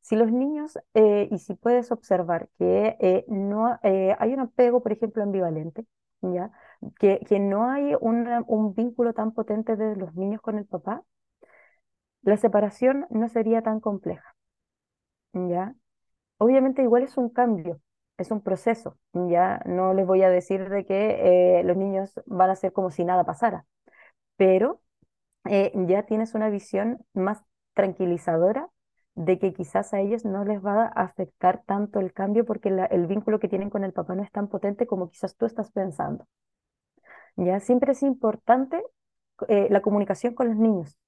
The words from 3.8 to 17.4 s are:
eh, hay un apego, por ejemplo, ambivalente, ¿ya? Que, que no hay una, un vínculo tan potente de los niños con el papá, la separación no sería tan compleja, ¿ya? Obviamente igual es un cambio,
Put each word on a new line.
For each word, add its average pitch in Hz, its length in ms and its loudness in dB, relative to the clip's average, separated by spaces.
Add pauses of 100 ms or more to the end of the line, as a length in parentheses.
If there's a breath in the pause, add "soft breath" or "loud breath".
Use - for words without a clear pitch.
eh, 190 360 2
hay 233 160 0
un 269 60 -4
apego, 247 420 2
por 214 100 -4
ejemplo, 214 300 -4
ambivalente, 180 640 -4 (360)
¿ya? 180 280 -4 (480 soft breath)
Que, 196 280 4
que 202 140 2
no 202 300 0
hay 285 300 -2
una, 233 460 -2
un 214 280 -2
vínculo 233 400 -2
tan 220 180 -4
potente 220 440 -4
de 214 200 -4
los 180 180 -10
niños 196 280 -6
con 214 160 -6
el 202 80 -10
papá, 208 380 -10 (1160 soft breath)
la 202 140 2
separación 214 720 0
no 226 180 -2
sería 226 340 0
tan 220 160 -4
compleja, 196 560 -8 (1000)
¿ya? 180 420 -4 (640)
Obviamente 262 440 4
igual 247 220 4
es 269 140 -10
un 240 120 -2
cambio, 196 500 0 (380)